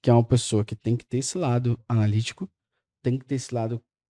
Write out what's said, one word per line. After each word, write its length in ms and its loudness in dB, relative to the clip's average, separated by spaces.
Que 80 4
é 20 8
uma 100 8
pessoa 440 2
que 100 -10
tem 220 -2
que 60 -14
ter 140 -6
esse 200 -6
lado 500 0
analítico, 580 0
tem 160 -2
que 60 -14
ter 120 -4
esse 180 -8
lado 280 -4